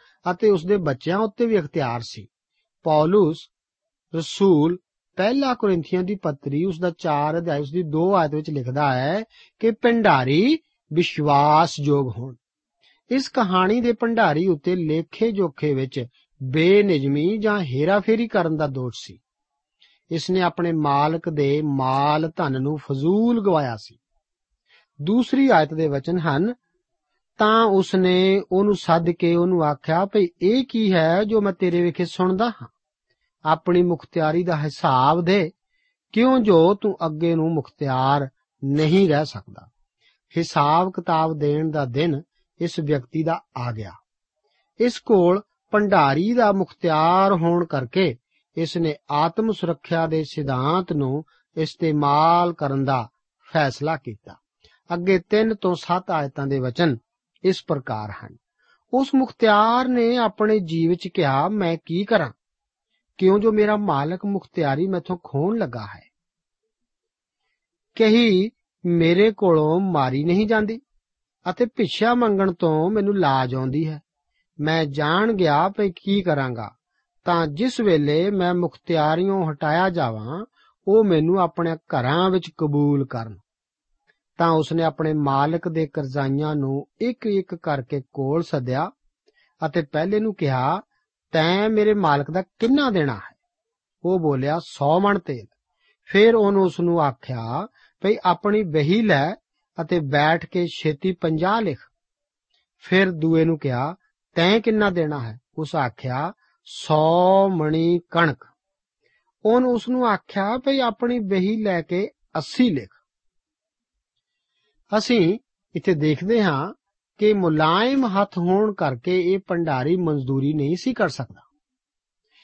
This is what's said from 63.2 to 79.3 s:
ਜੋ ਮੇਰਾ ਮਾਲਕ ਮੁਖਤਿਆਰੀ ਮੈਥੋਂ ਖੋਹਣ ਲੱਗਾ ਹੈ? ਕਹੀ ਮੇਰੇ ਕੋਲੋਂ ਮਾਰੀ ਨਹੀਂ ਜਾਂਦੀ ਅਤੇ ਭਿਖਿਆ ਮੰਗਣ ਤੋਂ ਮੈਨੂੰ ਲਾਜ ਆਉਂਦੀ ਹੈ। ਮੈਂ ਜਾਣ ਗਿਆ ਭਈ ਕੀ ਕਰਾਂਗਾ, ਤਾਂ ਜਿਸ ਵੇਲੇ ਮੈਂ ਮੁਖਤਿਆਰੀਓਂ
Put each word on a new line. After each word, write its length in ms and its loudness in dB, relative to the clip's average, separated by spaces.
ਜੋ 120 2
ਮੇਰਾ 260 2
ਮਾਲਕ 480 -2
ਮੁਖਤਿਆਰੀ 640 -2
ਮੈਥੋਂ 360 -4
ਖੋਹਣ 340 -2
ਲੱਗਾ 380 -6
ਹੈ? 80 -20
ਕਹੀ 560 4
ਮੇਰੇ 460 4
ਕੋਲੋਂ 480 2
ਮਾਰੀ 440 0
ਨਹੀਂ 240 2
ਜਾਂਦੀ 340 -2
ਅਤੇ 160 -2
ਭਿਖਿਆ 480 0
ਮੰਗਣ 400 2
ਤੋਂ 380 0
ਮੈਨੂੰ 280 0
ਲਾਜ 360 0
ਆਉਂਦੀ 320 -2
ਹੈ। 140 -10
ਮੈਂ 260 0
ਜਾਣ 480 -2
ਗਿਆ 360 2
ਭਈ 220 -4
ਕੀ 300 -2
ਕਰਾਂਗਾ, 540 -4
ਤਾਂ 220 0
ਜਿਸ 340 -4
ਵੇਲੇ 500 2
ਮੈਂ 220 0
ਮੁਖਤਿਆਰੀਓਂ 1000 -2